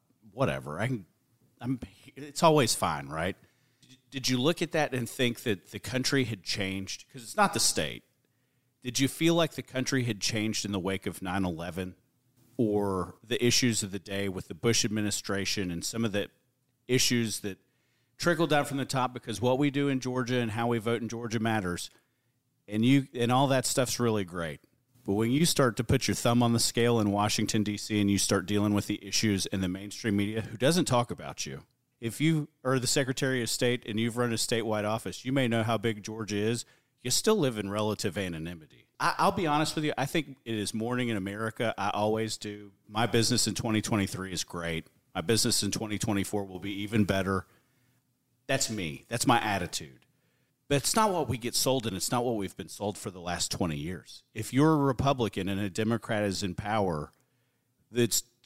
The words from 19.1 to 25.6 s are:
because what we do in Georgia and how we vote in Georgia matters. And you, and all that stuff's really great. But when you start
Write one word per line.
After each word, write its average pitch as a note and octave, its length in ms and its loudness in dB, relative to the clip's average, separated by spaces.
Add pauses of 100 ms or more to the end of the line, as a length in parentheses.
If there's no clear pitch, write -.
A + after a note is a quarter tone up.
because A2+ 280 -8
what B2+ 180 4
we D3 120 2
do C#3+ 180 0
in C3+ 120 0
Georgia B2+ 380 0
and A#2 140 0
how A#2 160 0
we A#2 100 2
vote A#2 240 0
in A2+ 60 -4
Georgia A#2 320 -4
matters. G#2+ 500 0 (760)
And G#2+ 180 0
you, C3+ 300 6
and A#2+ 160 2
all C3 180 4
that C3 180 2
stuff's - 340 0
really A2 240 2
great. E2+ 360 -8 (440)
But G2 80 0
when A2+ 180 2
you D3 140 4
start B2+ 320 4